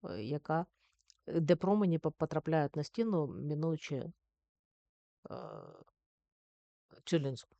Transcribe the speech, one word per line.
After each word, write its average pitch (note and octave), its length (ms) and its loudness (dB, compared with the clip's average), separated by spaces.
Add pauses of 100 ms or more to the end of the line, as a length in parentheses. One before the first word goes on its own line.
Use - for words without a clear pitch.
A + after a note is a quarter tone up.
(100)
е, G2+ 140 -6
яка, D3 420 -2 (600)
е, - 120 2
де E3 160 6
промені F#3 440 4
по-, D#3 120 0
потрапляють D#3 640 0
на D3+ 80 -2
стіну, G3 440 0
мінуючи, D3+ 680 -2
е, C3+ 160 -6 (3000)
цю E3+ 160 2
лінзу. C3+ 280 -6 (120)